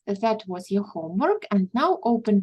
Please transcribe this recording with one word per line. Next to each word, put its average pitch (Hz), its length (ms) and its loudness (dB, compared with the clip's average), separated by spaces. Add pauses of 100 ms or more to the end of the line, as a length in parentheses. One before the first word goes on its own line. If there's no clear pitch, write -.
that 214 400 -2
was 185 240 -8
your 202 140 0 (100)
homework. 196 560 0
And 196 240 2
now 320 280 2
open, 226 400 2